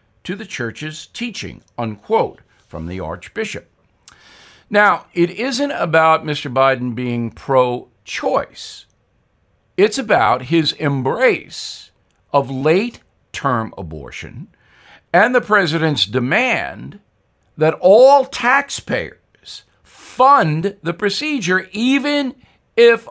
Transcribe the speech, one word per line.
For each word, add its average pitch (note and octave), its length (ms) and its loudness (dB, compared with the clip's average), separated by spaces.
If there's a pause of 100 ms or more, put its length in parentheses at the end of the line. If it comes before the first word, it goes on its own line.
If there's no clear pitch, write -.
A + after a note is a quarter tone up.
(240)
to F#3+ 120 -8
the G#3+ 100 -14
church's C#3 600 -10
teaching," G#2 560 -10 (140)
unquote, A#2+ 640 -2 (260)
from E2 200 -12
the F#2 140 -8
Archbishop. F2+ 680 -10 (1000)
Now, G3+ 420 2
it E3+ 180 2
isn't C4+ 420 -4
about D#3+ 520 2
Mister D3 240 -6
Biden B2+ 460 0
being A#2+ 360 -4
pro-choice. - 1600 -4 (880)
It's G#3+ 220 2
about B2 440 0
his D3+ 300 0
embrace D3+ 1160 -4 (420)
of C3+ 180 0
late-term C#3 1300 -2
abortion D#2 720 -14 (640)
and A3 220 4
the B3 80 4
president's D#3+ 640 0
demand C3 960 -4 (580)
that D#3 220 2
all C4 440 6
taxpayers - 1400 -6 (180)
fund G3+ 1000 2
the E3+ 120 -4
procedure, G3+ 800 -2
even C4 640 0 (400)
if A#3 360 6